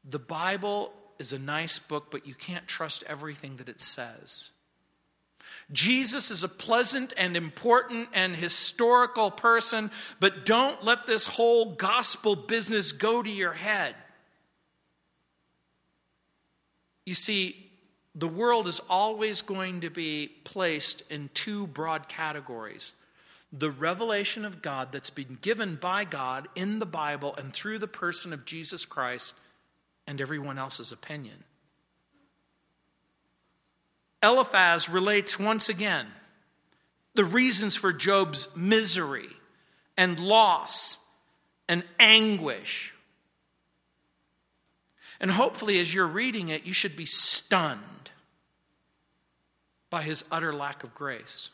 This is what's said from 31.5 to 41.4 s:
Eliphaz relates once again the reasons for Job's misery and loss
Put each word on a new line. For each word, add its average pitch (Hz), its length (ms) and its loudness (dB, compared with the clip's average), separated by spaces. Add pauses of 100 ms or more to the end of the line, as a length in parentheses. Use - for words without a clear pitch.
Eliphaz 185 680 6
relates 202 480 2
once 214 320 2
again 175 420 -4 (1040)
the 208 100 6
reasons 208 500 2
for - 160 2
Job's 165 640 0
misery 180 840 2 (580)
and 180 240 2
loss 196 760 4 (720)